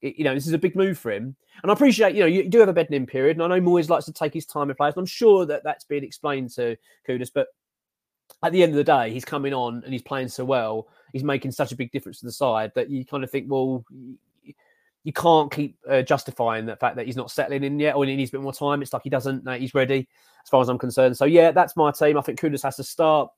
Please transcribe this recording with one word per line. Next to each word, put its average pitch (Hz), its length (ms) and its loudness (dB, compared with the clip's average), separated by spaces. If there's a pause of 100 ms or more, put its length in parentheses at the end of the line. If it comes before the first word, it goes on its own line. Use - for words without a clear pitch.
y-, 143 160 -6
you 156 60 -4
know, 135 100 2
this 139 140 -4
is 160 60 -2
a 160 40 0
big 175 180 0
move 190 220 0
for 117 140 -6
him. 117 240 -8 (280)
And 185 80 2
I - 20 6
appreciate, 208 420 4
you 208 60 2
know, 175 60 6
you 180 200 2
do 202 120 4
have 208 100 8
a 180 40 0
bedding 160 220 0
in 131 100 -2
period, 135 300 0
and 165 80 -2
I 180 140 2
know 180 120 2
Moyes 175 200 2
likes 170 160 2
to 156 80 -14
take 156 200 -6
his 160 120 -8
time 143 240 -4
with 135 80 -6
players, 147 160 0
and 180 80 -6
I'm 185 60 -6
sure 196 380 6
that 147 200 -6
that's 151 180 -8
been 147 220 -6
explained 135 460 -6
to 117 260 -4 (300)
Kudus, 123 260 -6
but 135 140 -2 (960)
at 165 80 0
the 180 100 4
end 165 100 6
of 147 60 0
the 147 60 2
day, 131 280 2
he's 123 140 -10
coming 139 280 -4
on 120 300 -4
and 135 100 -10
he's 123 80 -8
playing 131 260 -8
so 127 180 -8
well, 110 420 -2 (260)
he's 131 100 -6
making 139 280 -2
such 131 200 -4
a 123 40 -12
big 123 160 -8
difference - 280 -12
to - 60 -18
the 117 60 -12
side 110 440 -2
that 123 140 -4
you 131 160 -6
kind 139 180 -8
of 123 80 -12
think, 131 180 -6
well, 131 400 -2
y-, 131 260 -20 (300)
y-, 143 80 -20 (500)
you 151 100 -8
can't 156 380 4
keep, 147 260 -6 (120)
uh, 135 120 4
justifying 120 640 -2
the 113 100 -8
fact 120 220 -2
that 117 80 -8
he's 120 100 -10
not 123 160 -10
settling 139 320 -4
in 139 160 -4
yet 147 160 0
or 143 100 0
he 135 100 -4
needs 135 140 -4
a - 40 -18
bit 135 80 -8
more 139 120 -8
time. 143 280 -2
It's 135 120 -10
like 127 100 -6
he 139 60 -10
doesn't, 135 340 -4
no, 127 100 -8
he's 127 200 -8
ready 135 340 0 (380)
as - 40 -20
far 131 120 6
as 123 80 0
I'm 123 80 0
concerned. 127 400 2
So, 139 80 0
yeah, 165 260 8
that's 170 240 2
my 151 160 4
team. 151 260 2
I 143 40 -2
think 135 180 -6
Kudus 147 240 -4
has 135 120 -4
to 139 80 -10
start. 156 540 2